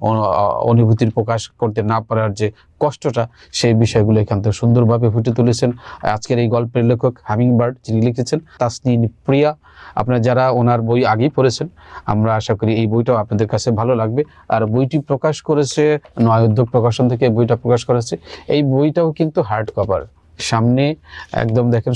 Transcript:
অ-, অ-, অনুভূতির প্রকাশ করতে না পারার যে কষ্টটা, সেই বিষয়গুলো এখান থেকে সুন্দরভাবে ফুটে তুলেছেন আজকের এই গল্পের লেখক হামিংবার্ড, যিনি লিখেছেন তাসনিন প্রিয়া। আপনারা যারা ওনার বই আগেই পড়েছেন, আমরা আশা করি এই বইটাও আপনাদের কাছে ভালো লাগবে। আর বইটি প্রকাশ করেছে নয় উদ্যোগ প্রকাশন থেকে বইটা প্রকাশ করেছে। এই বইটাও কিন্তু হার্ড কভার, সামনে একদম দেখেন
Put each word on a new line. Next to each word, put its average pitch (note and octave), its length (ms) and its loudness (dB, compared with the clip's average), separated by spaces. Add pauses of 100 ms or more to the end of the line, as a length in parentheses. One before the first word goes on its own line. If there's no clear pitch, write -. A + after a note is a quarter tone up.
অ-, G#2+ 300 0 (120)
অ-, G#2 280 0
অনুভূতির A2+ 400 4
প্রকাশ A2+ 300 -2 (200)
করতে A2+ 220 -2
না A2+ 180 -2
পারার A2 340 -2
যে G#2 160 -2 (300)
কষ্টটা, B2+ 480 -2 (240)
সেই A#2+ 220 0
বিষয়গুলো A2 460 2
এখান G#2 220 -2
থেকে G#2+ 100 0
সুন্দরভাবে A#2 580 2
ফুটে A#2 220 0
তুলেছেন A#2+ 380 0 (320)
আজকের G#2+ 360 -2
এই A#2+ 100 0
গল্পের A#2+ 360 0
লেখক B2 300 0 (100)
হামিংবার্ড, A#2+ 500 0 (100)
যিনি A2 220 0
লিখেছেন B2 320 -2 (200)
তাসনিন A#2+ 500 0 (160)
প্রিয়া। D3 320 2 (380)
আপনারা A#2+ 240 -2
যারা B2+ 320 2
ওনার A#2+ 300 2
বই A#2+ 240 0
আগেই A2 320 2
পড়েছেন, C3 300 0 (400)
আমরা G#2+ 280 0
আশা A2 200 -2
করি G#2+ 200 -2
এই A2 120 0
বইটাও A#2 300 0
আপনাদের G#2+ 300 -2
কাছে A2 240 -2
ভালো A#2 300 0
লাগবে। A#2 220 -2 (260)
আর A2 180 0
বইটি B2+ 320 0
প্রকাশ C#3+ 380 -2 (120)
করেছে D3+ 500 0 (220)
নয় A2+ 240 4
উদ্যোগ A2+ 300 2
প্রকাশন A#2+ 340 2
থেকে B2 200 0
বইটা A#2 280 2
প্রকাশ A#2+ 280 -2
করেছে। A#2+ 300 -2 (340)
এই D3 140 2
বইটাও D3+ 500 0
কিন্তু D#3 300 -2
হার্ড G#2+ 340 -4
কভার, F#2+ 260 -2 (360)
সামনে B2+ 560 0 (380)
একদম A#2 380 0
দেখেন A#2+ 260 0